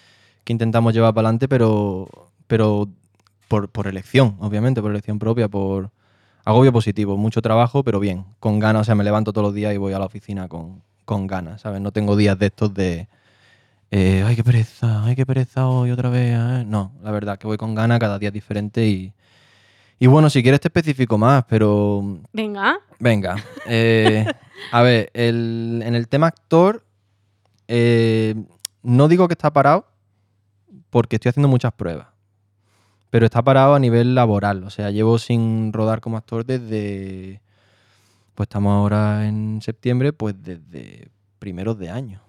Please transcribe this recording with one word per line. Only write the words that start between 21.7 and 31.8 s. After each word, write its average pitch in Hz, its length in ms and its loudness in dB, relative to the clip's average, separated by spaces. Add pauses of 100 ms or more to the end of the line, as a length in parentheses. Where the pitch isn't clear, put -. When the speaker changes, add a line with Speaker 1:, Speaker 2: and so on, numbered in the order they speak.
Speaker 2:
Venga. 214 460 -4 (200)
Speaker 1:
Venga, 101 380 0 (300)
eh, 113 580 2 (260)
Speaker 2:
<laughs> - 220 -14
Speaker 1:
a 120 100 4
ver, 120 300 2
el, 117 720 -2
en 120 100 -2
el 117 140 -2
tema 156 200 2
actor, 185 540 2 (840)
eh, 113 680 2 (480)
no 127 260 4
digo 175 200 4
que 170 60 -4
está 151 180 -2
parado, 151 340 2 (1040)
porque 113 260 0
estoy 123 140 -2
haciendo 143 180 0
muchas 123 240 0
pruebas, 85 360 -10 (1040)